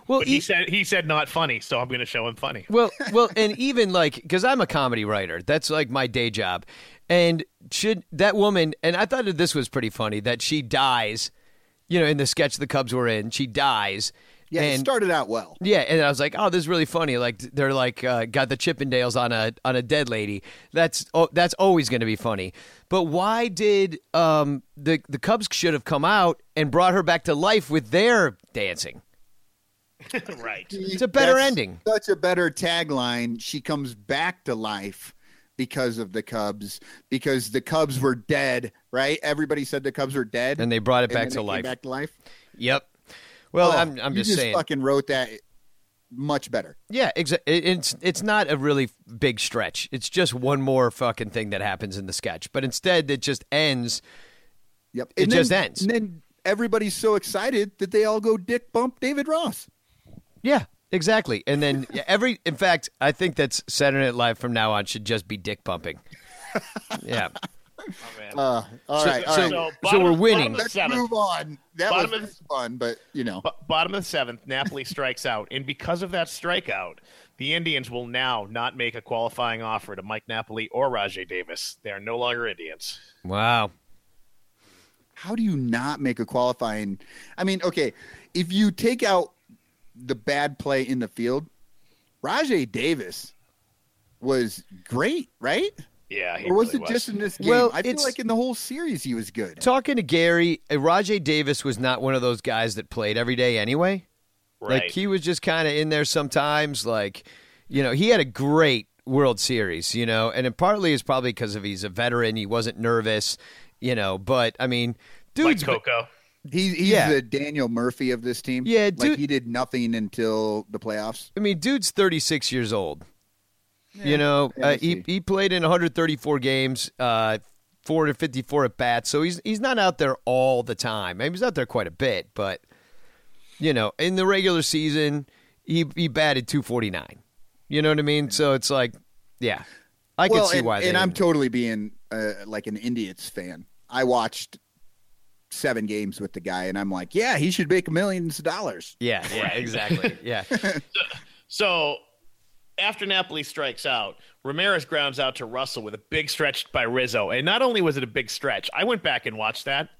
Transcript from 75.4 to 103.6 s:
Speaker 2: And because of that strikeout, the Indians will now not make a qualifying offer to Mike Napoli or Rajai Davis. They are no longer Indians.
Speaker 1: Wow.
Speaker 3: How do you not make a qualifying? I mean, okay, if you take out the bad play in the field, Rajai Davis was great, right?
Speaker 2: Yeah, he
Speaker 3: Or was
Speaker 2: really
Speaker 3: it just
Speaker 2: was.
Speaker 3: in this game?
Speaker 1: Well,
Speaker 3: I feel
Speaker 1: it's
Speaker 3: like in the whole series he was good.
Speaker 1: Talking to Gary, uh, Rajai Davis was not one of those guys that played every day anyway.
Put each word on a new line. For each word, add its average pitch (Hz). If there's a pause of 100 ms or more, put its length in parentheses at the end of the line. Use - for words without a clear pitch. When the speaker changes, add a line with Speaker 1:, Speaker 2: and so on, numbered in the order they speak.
Speaker 2:
And 135
because 170
of 180
that 170
strikeout, 104 (400)
the 139
Indians 151
will 120
now 123
not 117
make 117
a 117
qualifying 117
offer 110
to 92
Mike 107
Napoli 110
or 131
Rajai 98
Davis. 90
They 110
are 98
no 113
longer 120
Indians. 82 (240)
Speaker 1:
Wow. 107 (1400)
Speaker 3:
How 190
do 226
you 190
not 127
make 127
a 113
qualifying? 110 (380)
I 185
mean, 190
okay, 160 (420)
if 175
you 208
take 240
out 190 (640)
the 127
bad 143
play 135
in 127
the 113
field, 127 (760)
Rajai 190
Davis 120 (840)
was 123 (240)
great, 220 (100)
right? 240 (380)
Speaker 2:
Yeah, -
he -
Speaker 3:
Or 185
was 226
Speaker 2:
really 254
Speaker 3:
it -
just 233
Speaker 2:
was. 214
Speaker 3:
in 202
this 202
game? 196
Speaker 1:
Well, 240
Speaker 3:
I 165
feel 247
Speaker 1:
it's 294
Speaker 3:
like 254
in 226
the 226
whole 247
series 262
he 127
was 110
good. 101
Speaker 1:
Talking 262
to 226
Gary, 170
uh, 147
Rajai 180
Davis 147
was 120
not 127
one 131
of 127
those 120
guys 113
that 107
played 107
every 120
day 123
anyway. 165 (520)